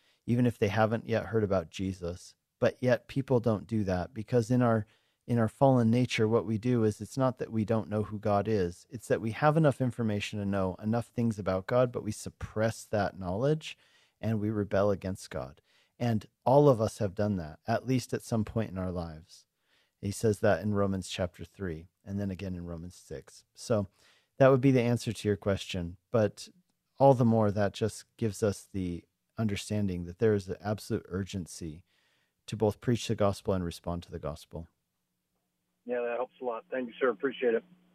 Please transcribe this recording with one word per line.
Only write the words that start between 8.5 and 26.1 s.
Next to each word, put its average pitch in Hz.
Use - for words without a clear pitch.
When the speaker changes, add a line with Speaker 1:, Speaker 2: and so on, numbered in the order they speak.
Speaker 1:
It's -
that -
we 110
have 151
enough 151
information 110
to 101
know 95
enough 113
things 117
about 95
God, 123
but 117
we 107
suppress -
that 98
knowledge 117
and 110
we 104
rebel 104
against 95
God. 69
And 113
all 143
of 113
us 107
have 95
done 104
that, 78
at 113
least 127
at 113
some 110
point -
in 92
our 92
lives. 82
He 98
says 107
that 95
in 104
Romans 98
chapter -
three, 90
and 98
then 101
again 92
in 87
Romans 85
six. -
So 104
that 135
would 135
be 139
the 127
answer 120
to -
your 101
question. 92